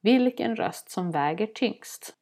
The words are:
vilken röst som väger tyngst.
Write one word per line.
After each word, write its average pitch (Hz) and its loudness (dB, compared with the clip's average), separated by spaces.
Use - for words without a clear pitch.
vilken 247 4
röst - -6
som 175 -4
väger 160 0
tyngst. - -6